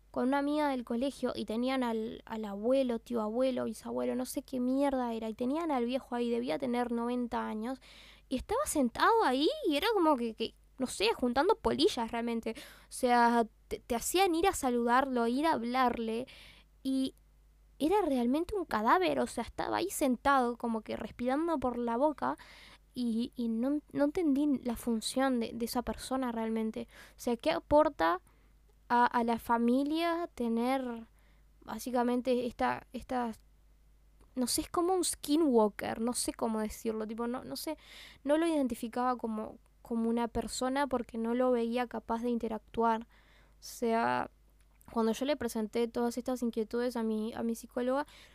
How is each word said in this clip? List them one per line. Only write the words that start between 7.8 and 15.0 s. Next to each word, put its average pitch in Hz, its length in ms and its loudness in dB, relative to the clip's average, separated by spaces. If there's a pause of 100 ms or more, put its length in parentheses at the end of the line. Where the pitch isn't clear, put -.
y 262 60 -2
estaba 453 280 -2
sentado 359 600 2
ahí 277 260 4 (180)
y 285 80 2
era 294 160 0
como 320 240 6
que, 233 160 -4
que, - 220 -6 (240)
no 254 80 -2
sé, - 280 2
juntando 277 420 2
polillas 233 540 2
realmente. 233 440 -4 (340)
O - 40 -20
sea, 240 540 4 (220)
te, - 120 -8
te - 140 -6
hacían 349 400 2
ir 339 140 2
a 370 60 2
saludarlo, 240 720 2